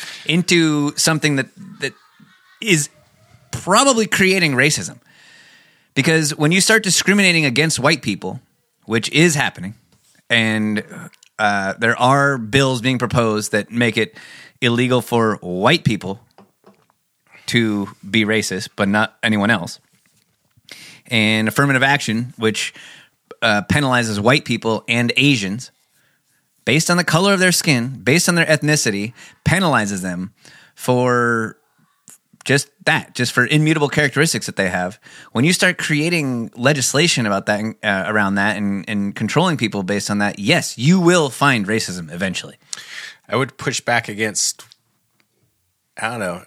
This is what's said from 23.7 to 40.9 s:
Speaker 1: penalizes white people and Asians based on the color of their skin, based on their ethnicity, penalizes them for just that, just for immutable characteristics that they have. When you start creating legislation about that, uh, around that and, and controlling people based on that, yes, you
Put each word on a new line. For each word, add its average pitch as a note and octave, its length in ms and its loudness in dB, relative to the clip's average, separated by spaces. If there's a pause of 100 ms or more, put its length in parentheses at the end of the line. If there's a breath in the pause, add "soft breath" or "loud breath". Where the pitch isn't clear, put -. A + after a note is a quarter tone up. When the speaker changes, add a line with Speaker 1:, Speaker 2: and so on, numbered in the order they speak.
Speaker 1:
penalizes B2 480 0
white B2 260 2
people A2 420 -2
and A#2+ 280 0
Asians B2 560 0 (920)
based D3 260 2
on C#3 60 2
the E3+ 80 2
color F#3+ 280 2
of F#3+ 60 2
their F3+ 140 4
skin, C3 500 -2
based D3 240 2
on F3+ 80 0
their E3 100 2
ethnicity, C#3 680 0 (320 loud breath)
penalizes B2+ 560 0
them F#2 320 -6 (420 soft breath)
for A#2+ 840 0 (840)
just C#3 260 0 (160)
that, D3+ 300 -2
just B2 160 -2
for B2 140 2
immutable D3+ 440 2
characteristics C#3+ 580 0
that G#2 100 -10
they F#2+ 120 0
have. F2+ 300 -4 (320 loud breath)
When A#2+ 140 0
you F3+ 80 2
start F3+ 240 0
creating D3 800 -2
legislation C3 680 2
about G2 200 -2
that, G#2 180 0 (200)
uh, G2 240 0
around G#2 280 0
that G2 220 0
and, G2+ 320 -4
and G2+ 260 -4
controlling D3 400 0
people G#2 280 -2
based G2+ 280 -4
on G2+ 80 -2
that, G2+ 200 -4
yes, C3 380 -2
you D#3+ 220 4